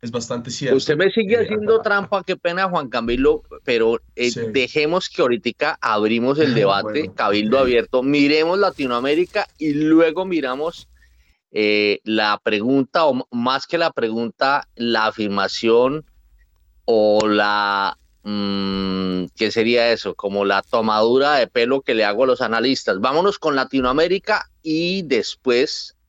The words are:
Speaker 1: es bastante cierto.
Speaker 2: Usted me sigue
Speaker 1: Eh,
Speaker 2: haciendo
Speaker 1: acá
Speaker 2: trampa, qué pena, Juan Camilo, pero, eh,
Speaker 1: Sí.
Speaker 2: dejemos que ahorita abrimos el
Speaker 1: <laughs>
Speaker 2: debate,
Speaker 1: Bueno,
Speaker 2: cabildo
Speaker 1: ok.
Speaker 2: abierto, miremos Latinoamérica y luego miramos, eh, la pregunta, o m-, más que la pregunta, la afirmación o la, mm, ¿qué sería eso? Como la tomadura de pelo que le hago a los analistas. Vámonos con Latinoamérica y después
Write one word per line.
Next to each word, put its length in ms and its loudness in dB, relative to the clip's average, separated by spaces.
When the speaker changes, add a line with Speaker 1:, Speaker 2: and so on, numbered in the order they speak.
Speaker 1:
es 80 -10
bastante 400 -8
cierto. 260 0
Speaker 2:
Usted 200 0
me 140 2
sigue 260 0
Speaker 1:
Eh, 80 2
Speaker 2:
haciendo 320 0
Speaker 1:
acá 60 0
Speaker 2:
trampa, 420 -2
qué 120 -4
pena, 320 -2
Juan 200 -4
Camilo, 540 0
pero, 360 0
eh, 140 0
Speaker 1:
Sí. 100 -8
Speaker 2:
dejemos 560 0
que 120 -6
ahorita 600 -2
abrimos 580 0
el 160 2
Speaker 1:
<laughs> 0 -
Speaker 2:
debate, 460 0
Speaker 1:
Bueno, 140 -8
Speaker 2:
cabildo 420 0
Speaker 1:
ok. 60 4
Speaker 2:
abierto, 400 2
miremos 560 2
Latinoamérica 880 -2
y 140 -2
luego 540 2
miramos, 600 -4
eh, 520 0
la 380 0
pregunta, 600 0
o 80 4
m-, 180 -4
más 360 -2
que 120 -4
la 140 0
pregunta, 840 -2
la 320 0
afirmación 960 0
o 420 4
la, 680 0
mm, 1000 -4
¿qué 140 -2
sería 420 2
eso? 220 -4
Como 320 -2
la 160 2
tomadura 720 2
de 120 2
pelo 360 -2
que 120 -2
le 120 2
hago 180 0
a 20 2
los 140 2
analistas. 600 -2
Vámonos 380 0
con 160 -2
Latinoamérica 960 0
y 400 -2
después 920 -2